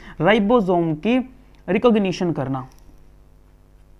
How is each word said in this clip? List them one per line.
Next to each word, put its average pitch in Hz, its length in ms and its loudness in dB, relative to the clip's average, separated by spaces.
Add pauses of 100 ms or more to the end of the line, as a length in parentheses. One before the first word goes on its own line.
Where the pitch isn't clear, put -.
(200)
राइबोसोम 190 720 2
की 226 400 -2 (340)
रिकॉग्निशन 190 640 0
करना। 131 360 -6 (1300)